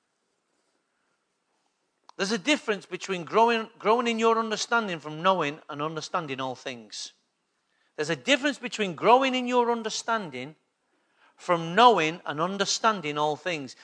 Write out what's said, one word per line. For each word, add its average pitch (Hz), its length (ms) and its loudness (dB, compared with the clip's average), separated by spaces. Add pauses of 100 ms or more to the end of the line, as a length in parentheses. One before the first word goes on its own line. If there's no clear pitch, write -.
(2250)
There's 190 140 -2
a 226 80 0
difference 214 480 -2
between 175 380 -8
growing, 226 440 2 (120)
growing 233 260 2
in 226 140 0
your 226 180 4
understanding 220 600 -2
from 156 220 -10
knowing 170 360 2 (100)
and 147 140 -8
understanding 156 580 -6
all 131 140 -6
things. 117 580 -12 (840)
There's 151 140 -4
a 165 60 -2
difference 262 420 0
between 208 360 -6
growing 247 400 4
in 254 120 -2
your 240 240 2
understanding 208 840 -6 (800)
from 165 380 -2
knowing 180 520 6
and 151 140 -4
understanding 190 800 -2
all 151 180 0
things. 151 480 -8